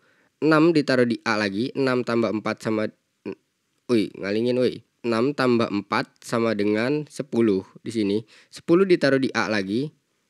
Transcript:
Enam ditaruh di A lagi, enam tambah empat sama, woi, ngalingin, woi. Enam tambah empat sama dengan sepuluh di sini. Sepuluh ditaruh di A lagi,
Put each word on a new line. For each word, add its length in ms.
Enam 320
ditaruh 340
di 220
A 80
lagi, 400
enam 260
tambah 300
empat 320
sama, 240
woi, 260
ngalingin, 400
woi. 240
Enam 340
tambah 300
empat 420
sama 320
dengan 560
sepuluh 560
di 100
sini. 240
Sepuluh 400
ditaruh 320
di 160
A 80
lagi, 480